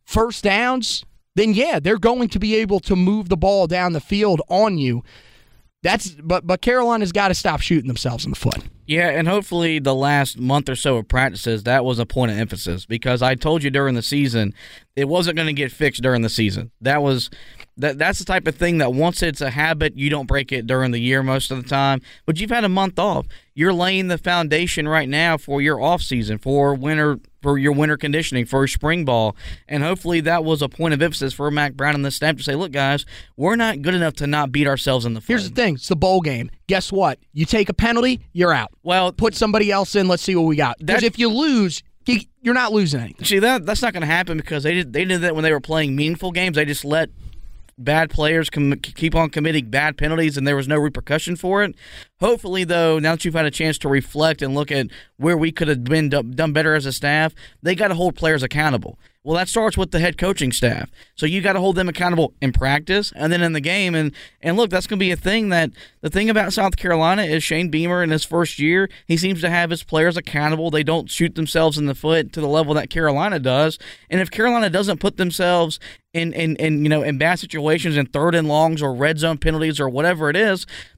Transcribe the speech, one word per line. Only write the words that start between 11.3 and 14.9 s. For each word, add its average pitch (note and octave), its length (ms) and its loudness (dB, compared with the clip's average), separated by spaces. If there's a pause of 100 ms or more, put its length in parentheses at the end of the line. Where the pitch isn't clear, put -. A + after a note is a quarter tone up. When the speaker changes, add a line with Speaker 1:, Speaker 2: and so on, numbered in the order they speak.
Speaker 2:
that B2 200 2
was B2 160 0
a A#2 60 -2
point B2 260 0
of G2+ 60 -4
emphasis, F#2 480 -6
because A#2+ 360 -2
I C3 140 2
told D#3 280 0
you C#3 60 0
during C#3 260 2
the A#2 60 -2
season, A#2 520 0 (420)